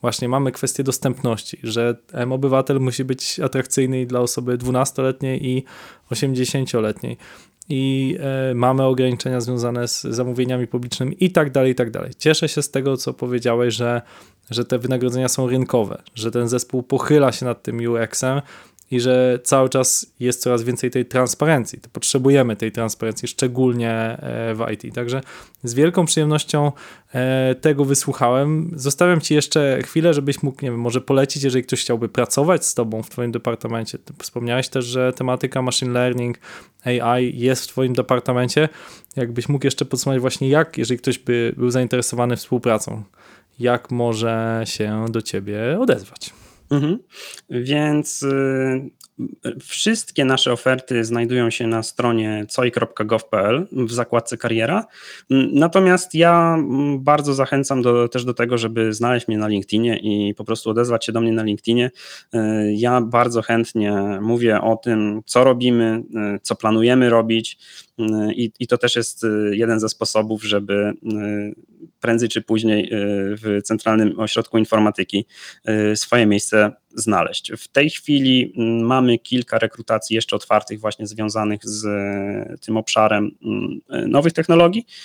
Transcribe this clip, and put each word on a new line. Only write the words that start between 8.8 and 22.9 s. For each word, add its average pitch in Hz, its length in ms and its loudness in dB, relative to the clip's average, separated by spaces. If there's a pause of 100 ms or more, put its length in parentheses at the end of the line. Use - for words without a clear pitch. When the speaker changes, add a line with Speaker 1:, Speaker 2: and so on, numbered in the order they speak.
Speaker 1:
ograniczenia 127 580 0
związane 120 460 -2
z - 140 -6
zamówieniami 123 680 -2
publicznymi 123 520 -6
i 185 120 2
tak 151 200 2
dalej, 131 200 4
i 127 40 0
tak 120 160 0
dalej. - 260 -8
Cieszę 151 320 2
się - 120 -2
z - 100 -6
tego, 135 260 0
co 127 160 -6
powiedziałeś, 123 600 0
że, 120 280 -2 (500)
że 117 140 -2
te 127 140 0
wynagrodzenia 127 500 -2
są 131 180 -2
rynkowe, 123 540 0 (140)
że 113 160 -4
ten 120 180 0
zespół 123 340 -2
pochyla 139 480 2
się - 140 -6
nad 120 180 -6
tym 117 140 -6 (140)
U 117 60 0
X-em 131 440 -2 (500)
i 127 80 0
że 127 440 4
cały 131 260 4
czas - 500 0
jest 123 220 -2
coraz 120 220 2
więcej 123 280 -2
tej 127 140 0
transparencji. 127 760 0
To - 100 -20
potrzebujemy 131 680 2
tej 113 160 -4
transparencji, 113 560 -6